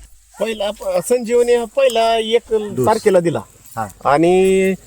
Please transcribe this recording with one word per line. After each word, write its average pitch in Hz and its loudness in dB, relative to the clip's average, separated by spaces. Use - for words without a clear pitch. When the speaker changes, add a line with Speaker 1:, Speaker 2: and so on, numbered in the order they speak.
Speaker 1:
पहिला 214 -4
प-, 277 -4
संजीवनी 240 2
हा 240 0
पहिला 226 0
एक 226 -2
Speaker 2:
डोस. 208 -2
Speaker 1:
तारखेला 208 2
दिला 160 -2
Speaker 2:
हां. 113 -6
Speaker 1:
आणि 190 2